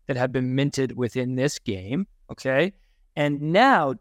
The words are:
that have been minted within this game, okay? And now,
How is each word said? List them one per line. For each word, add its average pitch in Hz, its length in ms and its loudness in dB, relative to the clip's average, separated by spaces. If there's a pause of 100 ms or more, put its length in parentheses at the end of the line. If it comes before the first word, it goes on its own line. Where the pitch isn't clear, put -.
that 131 120 -4
have 127 140 0
been 127 220 -2
minted 135 420 0
within 123 400 -2
this 131 220 0
game, 107 480 -6 (240)
okay? 139 440 0 (420)
And 147 240 -2
now, 165 600 4